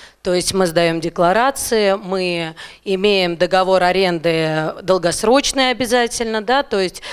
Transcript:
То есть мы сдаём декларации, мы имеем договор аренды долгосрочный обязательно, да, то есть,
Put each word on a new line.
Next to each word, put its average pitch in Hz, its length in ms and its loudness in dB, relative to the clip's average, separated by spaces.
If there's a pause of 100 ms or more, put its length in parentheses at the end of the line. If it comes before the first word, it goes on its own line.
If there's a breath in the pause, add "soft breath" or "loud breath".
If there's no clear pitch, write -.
(220 loud breath)
То 185 100 -2
есть 180 220 -2
мы 190 120 2
сдаём 165 340 0
декларации, 202 1000 0
мы 175 520 -4 (280 loud breath)
имеем 190 540 0
договор 185 460 2
аренды 165 880 0 (100)
долгосрочный 214 840 2
обязательно, 233 720 -2
да, 254 220 0
то 214 180 -2
есть, 180 220 -6 (100)